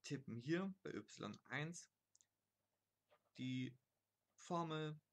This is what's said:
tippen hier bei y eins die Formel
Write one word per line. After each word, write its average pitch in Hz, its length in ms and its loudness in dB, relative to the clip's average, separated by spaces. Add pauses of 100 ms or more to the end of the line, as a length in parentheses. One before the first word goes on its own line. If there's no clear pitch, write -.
tippen 135 320 -2
hier 170 360 4 (120)
bei - 100 -2
y 104 520 -4
eins 151 460 -2 (1500)
die 127 360 0 (600)
Formel 156 680 0 (120)